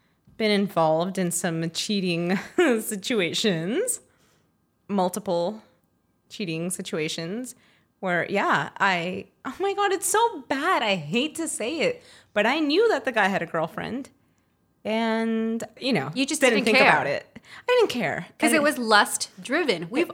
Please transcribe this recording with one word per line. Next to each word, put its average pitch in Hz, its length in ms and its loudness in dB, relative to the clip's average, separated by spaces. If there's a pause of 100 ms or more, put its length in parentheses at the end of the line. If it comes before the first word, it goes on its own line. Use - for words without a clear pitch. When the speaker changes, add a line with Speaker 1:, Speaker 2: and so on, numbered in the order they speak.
(380)
Speaker 1:
been 220 120 2
involved 180 680 2
in 175 120 0
some 165 400 -2
cheating 180 760 -2
<laughs> 262 340 2
situations, 208 1200 -2 (880)
multiple 185 720 -2 (680)
cheating 170 400 -6
situations 175 840 -6 (460)
where, 175 300 -2
yeah, 202 400 0 (100)
I, 185 460 0 (180)
oh 262 160 -10
my 392 140 -2
God, 392 180 0
it's 381 160 -2
so 427 400 0
bad. 302 340 0
I 202 140 0
hate 220 400 -2
to 330 100 -4
say 269 340 -6
it, 180 220 -2 (300)
but 208 140 2
I 269 120 0
knew 320 300 2
that 302 160 2
the 262 80 -2
guy 208 160 4
had 180 140 0
a 165 40 -4
girlfriend 170 600 -4 (760)
and, 226 760 -2 (160)
you 262 140 -2
know, 139 220 0
Speaker 2:
You 269 120 0
just 302 140 -4
Speaker 1:
didn't 247 140 6 (100)
Speaker 2:
didn't - 20 -
Speaker 1:
think 233 120 6
Speaker 2:
care. 269 100 8
Speaker 1:
about 151 180 4
it. 139 200 -4 (420)
I 494 120 4
didn't 403 100 4
care. 175 360 -4 (120)
Speaker 2:
'Cause 311 120 2
Speaker 1:
And 320 60 6
Speaker 2:
it 294 60 4
was 285 160 2
lust 220 500 2 (120)
driven. 220 500 -2
We've 320 240 -2